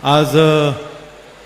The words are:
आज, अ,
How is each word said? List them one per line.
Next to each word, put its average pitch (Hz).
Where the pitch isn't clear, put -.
आज, 143
अ, 156